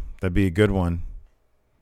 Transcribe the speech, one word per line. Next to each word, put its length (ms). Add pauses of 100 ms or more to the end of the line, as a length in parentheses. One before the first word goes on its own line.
(200)
That'd 140
be 120
a 40
good 200
one. 320 (800)